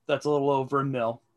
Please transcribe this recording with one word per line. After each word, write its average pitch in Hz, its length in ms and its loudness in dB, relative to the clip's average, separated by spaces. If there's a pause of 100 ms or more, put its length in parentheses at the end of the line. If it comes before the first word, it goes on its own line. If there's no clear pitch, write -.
That's 139 180 -2
a 147 40 2
little 143 220 2
over 135 300 0
a 139 40 -2
mil. 120 360 -2 (160)